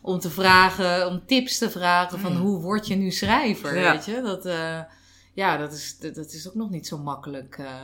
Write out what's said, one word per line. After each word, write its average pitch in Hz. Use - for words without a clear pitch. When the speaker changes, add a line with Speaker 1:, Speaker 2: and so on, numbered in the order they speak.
Speaker 1:
Om 180
te 175
vragen, 185
om 180
tips 254
te 226
vragen 180
van, 190
Speaker 2:
Hmm. 175
Speaker 1:
hoe 190
word 208
je 196
nu 190
schrijver, 202
Speaker 2:
Ja. 175
Speaker 1:
weet 151
je? 226
Dat, 196
eh, 165
ja, 180
dat 147
is, -
dat, 156
dat 151
is 160
ook -
nog 220
niet 170
zo 160
makkelijk, 139
eh, 143